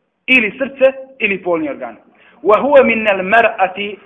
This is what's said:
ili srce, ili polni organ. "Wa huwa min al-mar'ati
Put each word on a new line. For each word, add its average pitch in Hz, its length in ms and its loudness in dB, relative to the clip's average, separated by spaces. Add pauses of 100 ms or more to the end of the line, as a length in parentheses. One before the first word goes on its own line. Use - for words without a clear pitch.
(260)
ili 247 340 0
srce, 262 340 0 (260)
ili 196 240 -4
polni 170 260 -4
organ. 120 280 -12 (460)
"Wa 202 180 4
huwa 269 220 6
min 226 240 0
al-mar'ati 202 1000 -2